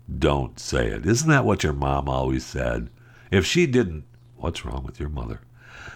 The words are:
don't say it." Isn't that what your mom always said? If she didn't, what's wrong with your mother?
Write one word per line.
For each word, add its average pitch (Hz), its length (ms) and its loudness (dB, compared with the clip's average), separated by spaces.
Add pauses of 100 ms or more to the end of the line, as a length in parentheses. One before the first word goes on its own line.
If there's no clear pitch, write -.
(180)
don't 69 420 0
say 64 260 0
it." 52 180 -4
Isn't 123 260 2
that 135 140 4
what 101 200 2
your 78 80 2
mom 69 360 0
always 65 360 0
said? 60 460 -4 (420)
If 92 120 6
she 170 220 4
didn't, 104 380 2 (320)
what's - 280 -6
wrong 64 200 -6
with - 160 -12
your 73 80 -4
mother? 60 320 -8 (560)